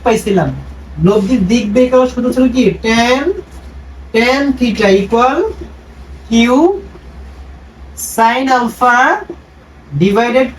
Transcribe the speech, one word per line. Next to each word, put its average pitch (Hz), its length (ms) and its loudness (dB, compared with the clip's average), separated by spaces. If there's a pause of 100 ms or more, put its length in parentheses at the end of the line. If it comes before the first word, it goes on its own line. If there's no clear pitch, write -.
পাইছিলাম। 196 480 0 (520)
লব্ধির 202 420 2
দিক 208 260 0
বের 254 180 4
করার 254 160 4
সূত্র 247 260 -2
ছিল 254 200 2
কি? 226 300 2
Tan, 233 420 2 (920)
tan 247 280 2 (160)
theta 214 320 0
equal 226 480 2 (920)
Q - 20 -4 (1800)
sin 240 320 2
alpha 240 500 2 (1040)
divided 233 480 2 (100)